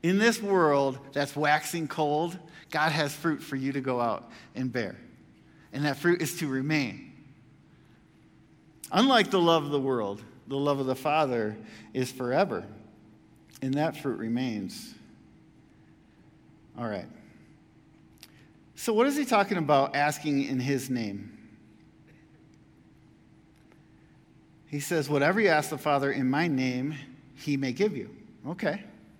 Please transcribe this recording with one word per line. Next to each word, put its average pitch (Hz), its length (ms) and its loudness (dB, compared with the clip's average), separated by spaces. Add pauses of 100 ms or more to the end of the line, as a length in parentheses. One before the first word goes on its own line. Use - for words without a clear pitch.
In 185 140 4
this 226 220 4
world 147 600 4 (140)
that's 143 200 -2
waxing 151 540 0
cold, 156 500 -2 (320)
God 156 220 0
has 147 200 0
fruit 160 300 -2
for - 140 -8
you 135 160 -2
to 135 80 -2
go 127 200 -2
out 117 300 -2 (240)
and 127 180 -4
bear. 110 240 -4 (760)
And 143 120 -4
that 143 120 0
fruit 175 260 2
is - 160 -4
to 160 80 -2
remain. 135 560 -2 (1900)
Unlike 233 400 6
the 190 80 4
love 165 240 6
of 143 80 -4
the 143 80 2
world, 110 420 -2 (240)
the 139 100 -6
love 143 220 0
of 135 80 -2
the 131 80 0
Father 127 600 0 (360)
is 127 200 -4
forever, 127 520 -2 (960)
and 135 140 -2
that 151 220 0
fruit 131 200 -4
remains. 113 800 -6 (1800)
All 117 100 -4
right. 98 200 -6 (1700)
So - 160 -2
what 233 160 4
is 285 80 0
he 294 80 0
talking 202 340 2
about 143 380 4
asking 147 480 0
in 131 160 -2
his 131 280 -2
name? 104 480 -6 (3250)
He 147 100 -6
says, 143 320 0
"Whatever 151 300 4
you - 80 6
ask 151 220 4
the 151 80 -6
Father 139 340 2
in 127 180 0
my 151 160 0
name, 131 480 -2 (400)
he 143 220 -4
may 135 160 -2
give 185 240 -2
you." - 180 -10 (320)
Okay. 170 380 -4 (360)